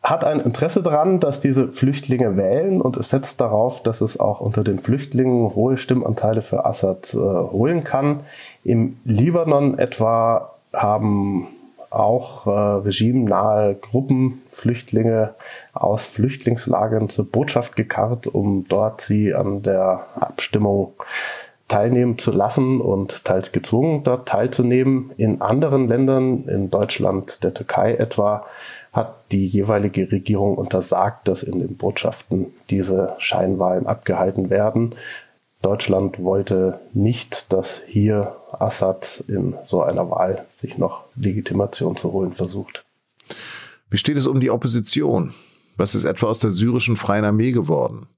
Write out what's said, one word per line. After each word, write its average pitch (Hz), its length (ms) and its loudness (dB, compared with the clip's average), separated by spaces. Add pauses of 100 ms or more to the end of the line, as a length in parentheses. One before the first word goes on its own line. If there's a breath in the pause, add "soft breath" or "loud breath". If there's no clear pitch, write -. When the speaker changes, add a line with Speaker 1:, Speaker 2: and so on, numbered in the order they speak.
Speaker 1:
hat 156 220 0
ein 151 160 0
Interesse 160 420 0
daran, 170 380 2
dass 143 200 0
diese 131 320 2
Flüchtlinge 127 680 0
wählen, 151 440 2
und 127 160 0
es - 120 -6
setzt 135 320 -2
darauf, 113 420 0
dass 113 180 0
es 107 180 -2
auch - 200 2
unter 110 240 0
den 95 160 0
Flüchtlingen 127 760 2
hohe 123 240 2
Stimmanteile 110 640 0
für - 240 -2
Assad, - 480 -2
äh, - 40 -4
holen 98 640 0
kann. 143 380 0 (420 loud breath)
Im 117 400 2
Libanon 143 720 2
etwa 113 760 2 (200)
haben 101 760 0 (420 loud breath)
auch, 107 580 0
äh, - 20 2
regimenahe 104 1300 2
Gruppen 127 760 0
Flüchtlinge 113 840 0 (400 loud breath)
aus - 320 0
Flüchtlingslagern 113 1040 0
zur - 180 -2
Botschaft 127 520 -2
gekarrt, 110 500 -2
um 101 400 0
dort 107 320 0
sie 104 340 2
an 101 300 -2
der 95 420 0 (100)
Abstimmung 101 760 0 (760 loud breath)
teilnehmen 120 480 2
zu - 160 -2
lassen 127 480 2
und - 420 -2
teils 92 300 0
gezwungen, 143 500 0
dort 123 240 0
teilzunehmen. 127 880 2
In 107 260 2
anderen 135 460 2
Ländern, 131 640 2
in 95 200 -2
Deutschland, 98 760 -2
der 92 100 0
Türkei - 420 0
etwa, 104 500 0 (460 loud breath)
hat - 240 -4 (160)
die 95 160 2
jeweilige 101 640 0
Regierung 101 460 0
untersagt, 92 720 0
dass 90 140 -2
in 90 160 -4
den 92 180 -6
Botschaften - 680 -4 (220)
diese 95 480 0
Scheinwahlen 92 720 -2
abgehalten 95 600 -2
werden. 110 460 0 (640 loud breath)
Deutschland 95 640 0
wollte 95 560 0 (140)
nicht, 110 580 -2
dass - 360 -2
hier 104 480 2 (160)
Assad - 760 -2
in 95 280 -2 (100)
so 92 160 0
einer 85 280 0
Wahl 92 360 -2 (100)
sich - 220 -12
noch - 260 -4 (120)
Legitimation 98 800 -2
zu - 160 -4
holen 95 200 -2
versucht. 92 520 -10 (1040 loud breath)
Speaker 2:
Wie 104 80 0
steht 147 180 0
es 131 120 2
um 131 120 2
die 127 120 2
Opposition? 120 840 0 (420 loud breath)
Was - 200 0
ist - 100 -2
etwa 95 220 0
aus 110 120 -2
der 107 120 2
syrischen 117 440 2
Freien 104 300 0
Armee 107 260 4
geworden? 73 540 0 (120)